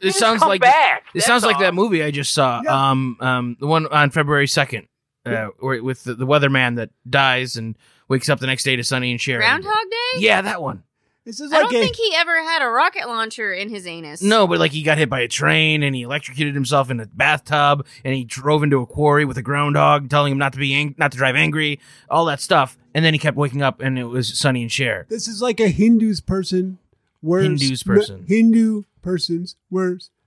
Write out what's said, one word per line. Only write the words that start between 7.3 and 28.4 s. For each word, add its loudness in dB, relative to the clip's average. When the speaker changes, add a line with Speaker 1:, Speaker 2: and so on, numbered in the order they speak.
Speaker 1:
and -10
wakes -2
up 0
the -6
next -2
day 0
to -4
Sonny -2
and -4
Cher. -2
Speaker 4:
Groundhog 0
Day? -4
Speaker 1:
Yeah, 4
that -6
one. -8
Speaker 3:
This -14
is -12
Speaker 4:
I 4
Speaker 3:
like 2
Speaker 4:
don't 0
Speaker 3:
a 2
Speaker 4:
think -4
he -2
ever 0
had -2
a -2
rocket 0
launcher -6
in -6
his -12
anus. -12
Speaker 1:
No, 4
but, 0
like, 2
he -6
got 2
hit 0
by -2
a -2
train 2
and -2
he -6
electrocuted -6
himself 0
in -4
a -10
bathtub 0
and -4
he -4
drove -2
into 2
a -4
quarry 2
with -6
a -8
groundhog 2
telling 2
him -2
not -2
to -12
be -2
ang-, -2
not 0
to -12
drive 2
angry, 0
all 2
that -2
stuff. 2
And 2
then 4
he 0
kept -2
waking -2
up -2
and -2
it -6
was -4
Sonny 0
and -6
Cher. -2
Speaker 3:
This -6
is -8
like -2
a 4
Hindus 2
person. -4
Worst 2
Speaker 1:
Hindus -2
person. 0
Speaker 3:
na-, -18
Hindu 4